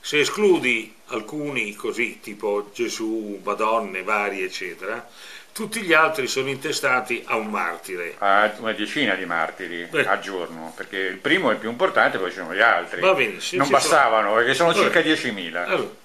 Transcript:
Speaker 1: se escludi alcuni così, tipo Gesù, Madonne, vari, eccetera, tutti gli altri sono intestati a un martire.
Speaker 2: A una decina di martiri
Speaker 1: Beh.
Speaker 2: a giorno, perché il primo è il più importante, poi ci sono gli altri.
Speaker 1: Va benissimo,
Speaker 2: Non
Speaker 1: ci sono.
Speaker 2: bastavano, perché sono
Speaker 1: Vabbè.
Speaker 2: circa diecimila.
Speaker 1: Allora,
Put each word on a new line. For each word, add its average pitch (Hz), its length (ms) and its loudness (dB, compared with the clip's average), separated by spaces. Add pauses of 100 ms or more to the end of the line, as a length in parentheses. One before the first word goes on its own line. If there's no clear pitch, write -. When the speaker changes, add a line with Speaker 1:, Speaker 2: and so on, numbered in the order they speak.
Speaker 1:
se 147 200 0
escludi 127 720 2 (120)
alcuni 123 680 -6
così, 107 460 -4
tipo 104 520 -4
Gesù, 110 720 -4
Madonne, 104 600 -2
vari, 101 400 -2
eccetera, 92 640 -8 (440)
tutti 220 300 -8
gli 175 120 -2
altri 156 340 4
sono 135 220 -2
intestati 131 760 -2
a 120 100 -2
un 107 120 -2
martire. 87 720 -6
Speaker 2:
A 104 400 4
una 110 140 -2
decina 104 420 0
di 92 100 -6
martiri 85 600 -4
Speaker 1:
Beh. 85 220 0
Speaker 2:
a 98 120 2
giorno, 82 560 -8
perché 98 220 -10
il 95 200 -4
primo 151 320 0
è 107 40 2
il - 60 -2
più 110 100 -6
importante, 123 480 2
poi 92 140 -2
ci - 60 -10
sono 85 180 -8
gli 101 60 2
altri. 87 400 2
Speaker 1:
Va 190 120 4
benissimo, 123 500 0
Speaker 2:
Non - 100 2
Speaker 1:
ci 139 80 6
sono. 156 160 4
Speaker 2:
bastavano, 110 380 4
perché 120 180 4
sono 170 180 4
Speaker 1:
Vabbè. 196 100 4
Speaker 2:
circa 160 200 4
diecimila. 101 640 -2
Speaker 1:
Allora, 127 240 -2 (160)